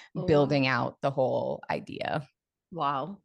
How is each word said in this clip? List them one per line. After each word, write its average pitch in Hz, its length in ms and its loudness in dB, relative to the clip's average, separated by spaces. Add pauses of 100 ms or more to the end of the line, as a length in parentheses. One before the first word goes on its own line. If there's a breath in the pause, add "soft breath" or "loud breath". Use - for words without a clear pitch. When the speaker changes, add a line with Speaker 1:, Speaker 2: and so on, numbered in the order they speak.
(140 loud breath)
Speaker 1:
Oh, 160 80 -4
wow. 185 40 -4
Speaker 2:
building 143 400 4
out 127 360 0
the 139 80 2
whole 127 580 -2
idea. - 580 -4 (460)
Speaker 3:
Wow. 151 520 -4